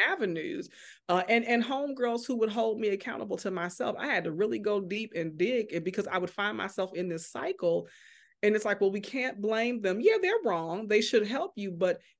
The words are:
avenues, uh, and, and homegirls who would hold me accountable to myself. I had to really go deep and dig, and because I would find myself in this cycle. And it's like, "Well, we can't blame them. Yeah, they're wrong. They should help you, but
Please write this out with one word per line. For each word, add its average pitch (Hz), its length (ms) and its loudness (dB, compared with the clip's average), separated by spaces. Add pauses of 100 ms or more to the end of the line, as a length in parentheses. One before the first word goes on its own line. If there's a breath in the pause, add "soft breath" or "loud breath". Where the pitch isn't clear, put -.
avenues, 175 640 -2 (400 loud breath)
uh, 180 180 4
and, 233 160 6
and 233 180 4
homegirls 247 640 -2
who 247 120 -2
would 220 120 2
hold 220 300 0
me 214 80 0
accountable 202 520 -4
to 196 120 -4
myself. 180 480 -2
I 247 80 -4
had 208 160 0
to 165 80 -4
really 214 280 0
go 208 200 0
deep 208 340 -6
and 165 240 -4
dig, 220 360 0
and 165 100 -2
because 185 240 -2
I 185 100 -2
would 180 140 -2
find 208 240 -2
myself 190 400 -4
in 180 140 -4
this 165 200 -6
cycle. 170 600 -2 (520 loud breath)
And 208 140 4
it's 214 80 -2
like, 202 160 0
"Well, 196 120 4
we 202 100 -4
can't 247 400 -6
blame 220 400 0
them. 196 180 0
Yeah, 440 220 6
they're 370 100 2 (140)
wrong. 175 420 -2
They 214 140 6
should 220 260 4
help 294 300 -4
you, 196 140 -6
but 180 280 2 (200 soft breath)